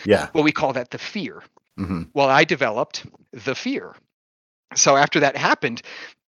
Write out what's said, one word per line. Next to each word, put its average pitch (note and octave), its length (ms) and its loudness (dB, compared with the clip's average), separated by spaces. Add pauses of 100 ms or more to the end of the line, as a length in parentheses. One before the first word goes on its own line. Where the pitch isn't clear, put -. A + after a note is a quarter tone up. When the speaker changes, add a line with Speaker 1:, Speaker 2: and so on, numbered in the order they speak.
Speaker 1:
Yeah. G2+ 280 2
Speaker 2:
Well, D#3 100 2
we D3+ 80 4
call C#3+ 220 -2
that B2 180 -6
the C3+ 60 -12
fear. B2 460 -10 (360)
Speaker 1:
Mm-hmm. F2+ 240 -4 (100)
Speaker 2:
Well, C#3 160 2
I C#3+ 160 6
developed C3+ 600 -4 (260)
the B2+ 220 -6
fear. G2 420 -8 (800)
So C#3+ 200 4
after D3 240 2
that C#3 180 2
happened, C#3 440 -2 (480)